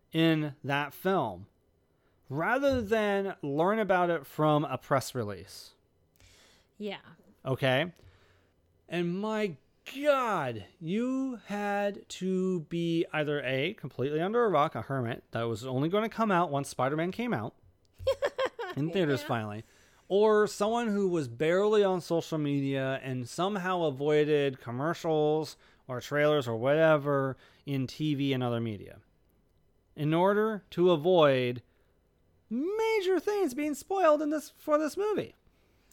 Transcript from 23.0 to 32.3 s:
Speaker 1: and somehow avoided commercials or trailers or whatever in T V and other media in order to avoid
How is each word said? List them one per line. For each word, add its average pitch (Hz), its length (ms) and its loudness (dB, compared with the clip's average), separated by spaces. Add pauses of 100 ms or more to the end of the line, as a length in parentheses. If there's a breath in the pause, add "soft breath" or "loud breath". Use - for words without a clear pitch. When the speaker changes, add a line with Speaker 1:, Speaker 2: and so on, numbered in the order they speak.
Speaker 1:
and 127 240 -6
somehow 185 560 -2
avoided 147 760 2
commercials 151 960 0 (320 soft breath)
or 123 120 -6
trailers 147 460 2
or 117 100 -2
whatever 143 800 4 (300 soft breath)
in 135 220 -2
T 156 260 -2
V 139 180 0
and 127 100 0
other 120 180 0
media 98 380 -8 (1000)
in 151 180 0
order 202 560 2
to 180 220 4
avoid 143 680 4 (880)